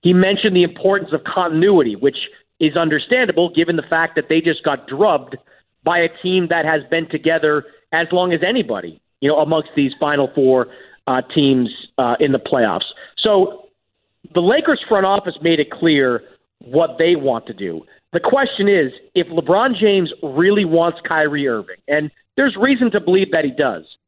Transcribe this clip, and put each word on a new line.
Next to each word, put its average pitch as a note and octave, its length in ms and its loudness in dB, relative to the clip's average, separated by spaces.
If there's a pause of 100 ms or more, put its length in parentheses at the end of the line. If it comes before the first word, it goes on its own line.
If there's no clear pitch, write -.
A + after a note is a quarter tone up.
He F3+ 100 4
mentioned F#3+ 440 2
the F3 80 6
importance F#3+ 480 -2
of D3+ 100 -4
continuity, E3 720 2
which C#3 240 -2 (400)
is D#3 180 0
understandable E3+ 720 0
given E3 280 -2
the D3 60 -4
fact E3 340 -2
that D3+ 120 -4
they D#3+ 120 2
just D#3+ 240 -4
got C#3 240 -4
drubbed C3+ 480 -2 (480)
by F3 140 0
a E3 100 0 (140)
team F#3 260 0
that E3 160 -2
has D#3 260 -2
been E3 180 -2
together D3+ 560 0 (280)
as E3 180 -2
long F3+ 220 0
as D#3+ 100 -2
anybody, B2 580 -4 (200)
you C#3 80 0
know, D3 100 2
amongst D3+ 380 0
these C#3 240 0
Final C#3+ 340 0
Four, C3 340 2 (380)
uh, B2+ 160 -2 (120)
teams, C3 360 2 (280)
uh, A#2+ 220 0
in C#3+ 120 2
the C3 60 0
playoffs. A2 480 -2 (300)
So - 520 0 (680)
the F3 60 2
Lakers C#4 480 0
front G3 180 2
office G3 360 -2
made E3 160 2
it D3 120 -2
clear C3+ 520 0 (380)
what D#3+ 380 -2
they E3+ 180 2
want C3 300 -2
to A#2 60 -14
do. F2+ 320 -10 (280)
The E3+ 80 -2
question A#3 480 0
is, D#3+ 240 2 (220)
if E3+ 120 0
LeBron F3+ 500 0
James F#3+ 360 2 (100)
really F3+ 420 2
wants E3 400 0
Kyrie D3 440 -2
Irving, G#2 300 -6 (100)
and D3+ 220 -2 (260)
there's B3+ 200 0
reason A#3+ 360 2
to G#3 80 0
believe F#3 320 2
that D#3+ 120 0
he C3+ 60 -2
does B2 340 -4 (240)